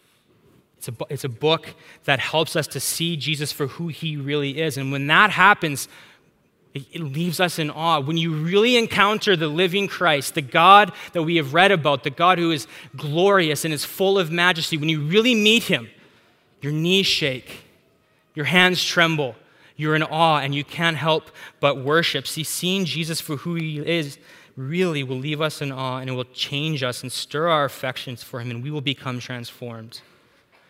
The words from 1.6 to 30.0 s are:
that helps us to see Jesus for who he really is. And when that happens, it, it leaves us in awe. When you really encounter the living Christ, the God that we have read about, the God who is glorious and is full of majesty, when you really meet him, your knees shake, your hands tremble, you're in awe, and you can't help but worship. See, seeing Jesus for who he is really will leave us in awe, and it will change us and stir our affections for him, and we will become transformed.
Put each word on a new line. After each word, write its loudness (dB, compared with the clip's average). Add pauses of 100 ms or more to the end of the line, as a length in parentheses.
that 2
helps -2
us -2
to -10
see -4
Jesus -6
for -6
who -8
he -8
really -4
is. -2
And -4
when -4
that 6
happens, 4 (840)
it, -10
it -10
leaves -4
us 2
in -2
awe. 0
When -2
you 0
really 4
encounter 2
the 0
living 0
Christ, 0
the -2
God 8 (220)
that 0
we 0
have 0
read 6
about, 2
the -2
God 4
who 0
is -4 (280)
glorious 2
and -2
is -6
full 0
of -2
majesty, 0
when -2
you 0
really 2
meet 4
him, -2 (720)
your -6
knees 2
shake, -4 (720)
your -6
hands 4
tremble, 0 (400)
you're -2
in 2
awe, 2
and -4
you -4
can't -2
help -2 (300)
but 2
worship. 0
See, -8
seeing -2
Jesus -6
for -8
who -6
he -6
is -4 (380)
really -2
will -6
leave -4
us -4
in -4
awe, -6
and -8
it -6
will -6
change -4
us -4
and -10
stir -4
our 2
affections -8
for -12
him, -8
and -8
we -8
will -6
become -6
transformed. -14 (680)